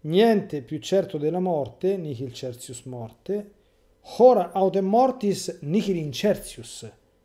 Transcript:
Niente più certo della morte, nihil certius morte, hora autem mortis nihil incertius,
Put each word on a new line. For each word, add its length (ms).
Niente 600
più 180
certo 380
della 220
morte, 580
nihil 360
certius 500
morte, 680
hora 340
autem 340
mortis 760
nihil 360
incertius, 920